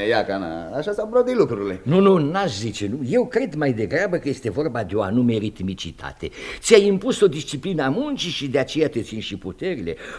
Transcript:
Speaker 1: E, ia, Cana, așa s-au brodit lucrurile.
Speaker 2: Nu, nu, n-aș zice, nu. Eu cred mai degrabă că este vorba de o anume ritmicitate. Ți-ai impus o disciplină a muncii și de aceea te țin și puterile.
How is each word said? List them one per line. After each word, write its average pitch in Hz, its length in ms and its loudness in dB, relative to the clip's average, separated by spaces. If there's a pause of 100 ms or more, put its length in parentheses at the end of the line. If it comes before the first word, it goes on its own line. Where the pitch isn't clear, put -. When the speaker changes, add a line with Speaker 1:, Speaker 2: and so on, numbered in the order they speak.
Speaker 1:
E, 107 40 2
ia, 110 160 4
Cana, 87 420 -4 (100)
așa 156 160 -2
s-au 214 180 -4
brodit 247 260 4
lucrurile. 101 460 0
Speaker 2:
Nu, 170 180 4
nu, 196 180 8
n-aș 156 400 0
zice, 104 280 -4
nu. 107 120 -4 (100)
Eu 226 180 2
cred 226 280 -2
mai 147 180 2
degrabă 151 440 -2
că 143 120 -6
este 120 220 -4
vorba 113 320 -2
de 92 120 -6
o 104 80 2
anume 117 320 2
ritmicitate. 92 920 -6 (320)
Ți-ai 202 260 8
impus 202 340 2
o 214 60 8
disciplină 151 560 -2
a 135 60 0
muncii 226 420 -2
și 143 180 -6
de 131 100 0
aceea 143 300 0
te 117 120 -4
țin 107 200 -6
și 101 160 -8
puterile. 92 600 -6 (220)